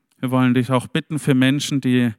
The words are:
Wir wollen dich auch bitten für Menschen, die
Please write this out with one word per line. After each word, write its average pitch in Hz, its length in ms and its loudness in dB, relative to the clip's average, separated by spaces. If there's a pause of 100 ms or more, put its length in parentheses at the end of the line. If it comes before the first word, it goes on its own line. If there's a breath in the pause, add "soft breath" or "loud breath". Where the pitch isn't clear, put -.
(200)
Wir 127 120 -4
wollen 127 220 4
dich 127 180 0
auch 127 160 0
bitten 156 320 -6
für 151 140 0
Menschen, 135 480 0
die 123 380 0